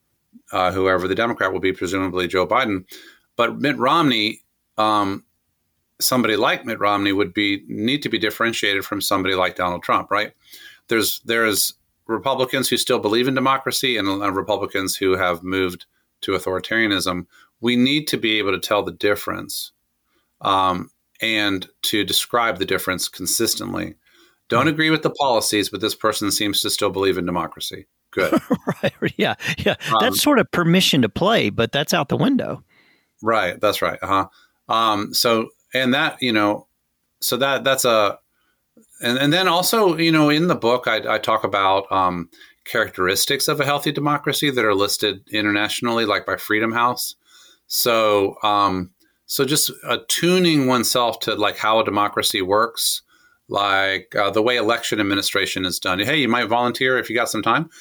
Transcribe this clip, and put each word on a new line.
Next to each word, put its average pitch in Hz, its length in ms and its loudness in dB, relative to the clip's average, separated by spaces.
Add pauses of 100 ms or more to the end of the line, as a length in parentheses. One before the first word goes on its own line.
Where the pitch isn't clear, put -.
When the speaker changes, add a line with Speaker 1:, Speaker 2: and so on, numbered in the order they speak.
(520)
Speaker 1:
uh, 92 180 2
whoever 92 380 0
the 95 60 0
Democrat 110 360 -2
will 92 100 -4
be, 95 120 0
presumably 92 560 -4
Joe 90 180 0
Biden. 107 380 -2 (520)
But 117 220 0
Mitt 127 200 0
Romney, 123 640 2 (340)
um, 104 480 0 (760)
somebody 113 380 2
like 135 300 0
Mitt 113 120 -6
Romney 101 340 0
would 95 200 0
be, 101 360 -2
need 113 340 -4
to 120 80 -6
be 110 80 -2
differentiated 104 680 -2
from 101 160 -6
somebody 95 340 0
like 92 220 0
Donald 87 260 -2
Trump, 101 280 -2
right? 104 220 -2 (560)
There's, 110 320 0
there's 113 520 0 (340)
Republicans 127 640 -2
who 123 80 0
still - 220 0
believe 110 280 2
in 135 80 0
democracy 131 640 0
and, 104 100 -2
uh, 98 240 -2
Republicans 98 640 -2
who 92 220 2
have 90 260 0
moved 92 440 -2 (340)
to - 120 -4
authoritarianism. 92 920 -2 (360)
We 120 140 2
need 139 320 2
to 127 100 -2
be 110 200 0
able 98 140 0
to 92 80 -2
tell 104 220 0
the 90 100 -6
difference, 95 800 -4 (680)
um, 95 480 0 (320)
and 104 440 -2 (160)
to 104 220 0
describe 113 540 0
the 95 80 -2
difference 90 420 -2
consistently. 92 840 -4 (560)
Don't 120 160 2
Speaker 2:
Hmm. 160 80 2
Speaker 1:
agree 156 160 0
with 156 120 2
the 151 80 0
policies, 113 600 2
but 98 100 -10
this 104 140 -2
person 107 360 -2
seems 101 300 -2
to 107 80 -4
still 101 220 0
believe 95 260 2
in 90 80 -2
democracy. - 600 -6 (240)
Good. - 360 0
Speaker 2:
<laughs> - 40 -20 (320)
Right. - 340 -4
Yeah. 135 180 0 (240)
Yeah. - 180 0 (140)
Speaker 1:
Um, 110 100 2
Speaker 2:
That's 240 200 0
sort 294 180 4
of 185 120 0
permission 175 520 2
to 113 60 2
play, 170 400 0
but 113 240 -2
that's 147 220 -2
out 156 160 -2
the 131 60 0
window. 233 460 -2 (600)
Speaker 1:
Right. 107 380 0
That's 104 200 2
right. 87 220 -2
Uh-huh. 95 240 0 (420)
Um, 113 460 0
so, 117 340 2 (260)
and 127 200 2
that, 147 280 -2
you 123 100 0
know, 104 340 0 (540)
so - 160 -2
that, 131 280 -2
that's 135 200 2
a, 107 340 2 (840)
and, 123 160 0
and 143 140 2
then 185 160 2
also, 185 480 2
you 165 160 2
know, 151 180 4
in 156 180 2
the 160 60 2
book, 120 320 0
I, 113 300 0
I - 20 0
talk 113 260 0
about, 98 480 2
um, 90 380 0 (340)
characteristics 98 840 0
of 147 120 0
a 139 40 2
healthy 143 280 0
democracy 147 580 -2
that 123 140 0
are 107 100 4
listed 101 560 0
internationally, 107 760 0
like 101 220 0
by 95 100 -2
Freedom 107 360 -2
House. 120 420 0 (520)
So, 107 760 2
um, 101 480 2 (360)
so - 180 0
just 143 260 0 (140)
attuning 165 840 2
oneself 120 540 0
to, 110 140 -2
like, 101 220 0
how 110 240 2
a 110 40 0
democracy 104 580 0
works, 104 600 0 (460)
like, 98 680 0
uh, 101 140 2
the 107 120 2
way 123 140 2
election 117 440 0
administration 98 640 0
is 90 140 -4
done. 92 200 -2
Hey, 117 180 0
you 131 120 2
might 117 180 2
volunteer 123 520 0
if 113 120 -4
you 110 60 -2
got 117 120 0
some 110 140 -4
time. 127 260 0 (120)